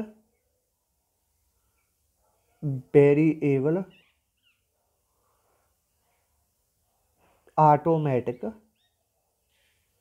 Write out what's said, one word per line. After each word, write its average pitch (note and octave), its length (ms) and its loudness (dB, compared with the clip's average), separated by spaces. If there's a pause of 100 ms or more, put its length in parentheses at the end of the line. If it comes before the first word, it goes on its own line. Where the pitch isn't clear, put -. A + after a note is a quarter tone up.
(3000)
ਵੇਰੀਏਬਲ D3 880 2 (3750)
ਆਟੋਮੈਟਿਕ D3 880 0 (1600)